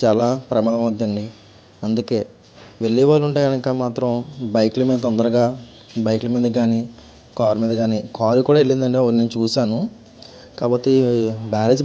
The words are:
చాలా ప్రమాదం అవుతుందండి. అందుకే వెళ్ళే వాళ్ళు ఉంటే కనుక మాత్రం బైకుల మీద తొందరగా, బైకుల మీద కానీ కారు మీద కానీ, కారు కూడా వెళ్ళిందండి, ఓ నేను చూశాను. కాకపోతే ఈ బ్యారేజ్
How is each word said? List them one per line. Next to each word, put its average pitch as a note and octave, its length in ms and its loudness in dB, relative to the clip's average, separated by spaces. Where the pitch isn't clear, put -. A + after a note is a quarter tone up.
చాలా A#2 240 2
ప్రమాదం A2+ 300 0
అవుతుందండి. G#2+ 480 -4
అందుకే A2 440 -2
వెళ్ళే A2+ 300 2
వాళ్ళు D3 160 2
ఉంటే D3 200 -2
కనుక C3+ 200 -2
మాత్రం B2 260 -2
బైకుల A2 260 0
మీద B2+ 240 0
తొందరగా, A#2 380 2
బైకుల A2 380 -2
మీద A#2+ 120 0
కానీ A2+ 220 0
కారు G#2+ 240 0
మీద A2+ 160 0
కానీ, A2+ 180 0
కారు A#2 320 2
కూడా D3 120 6
వెళ్ళిందండి, C3 440 2
ఓ A#2 60 2
నేను A#2 260 2
చూశాను. A2+ 420 -2
కాకపోతే B2 300 0
ఈ - 20 4
బ్యారేజ్ A2+ 320 2